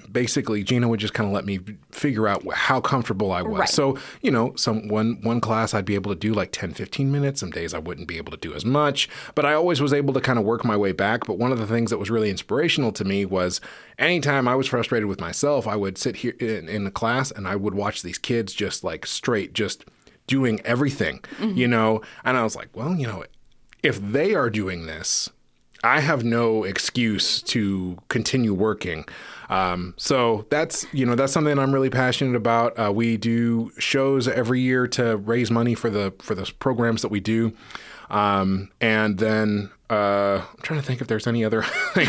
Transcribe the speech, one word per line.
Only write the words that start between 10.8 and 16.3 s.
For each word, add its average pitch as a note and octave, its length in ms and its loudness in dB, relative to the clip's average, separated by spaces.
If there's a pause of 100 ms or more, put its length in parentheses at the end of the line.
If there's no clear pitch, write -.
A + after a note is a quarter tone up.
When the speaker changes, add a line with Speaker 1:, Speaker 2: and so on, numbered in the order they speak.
Speaker 1:
back. G2 340 0
But G2 120 -2
one B2 160 2
of B2 60 -2
the A2 80 -4
things A#2 220 0
that A2+ 100 -2
was G2 120 -4
really A2 180 2
inspirational B2+ 640 0
to G2 140 -4
me G2 200 0
was F2+ 360 0 (360)
anytime C#3+ 500 2
I B2 80 2
was C3+ 120 0
frustrated A#2 400 0
with F#2+ 140 -4
myself, B2+ 460 -2
I G#2+ 100 -2
would G2 200 -2
sit - 200 -4
here - 220 -4